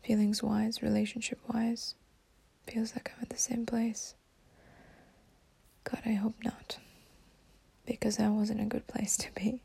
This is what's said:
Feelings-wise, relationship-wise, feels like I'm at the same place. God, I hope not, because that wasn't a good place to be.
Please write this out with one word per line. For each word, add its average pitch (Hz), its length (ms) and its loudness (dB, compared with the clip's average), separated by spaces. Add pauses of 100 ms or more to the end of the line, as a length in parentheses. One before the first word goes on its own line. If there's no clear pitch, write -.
Feelings-wise, 214 800 2
relationship-wise, 226 1120 0 (720)
feels 220 280 -2
like - 220 -6
I'm - 60 -8
at 240 80 -8
the - 80 -10
same 233 280 0
place. 226 480 0 (1700)
God, - 240 -4
I 226 60 2
hope 220 320 2
not, - 340 -6 (1040)
because 220 340 0
that 214 120 6
wasn't 214 300 2
a 208 60 0
good 226 200 -2
place 220 300 -2
to - 180 -4
be. 220 300 -2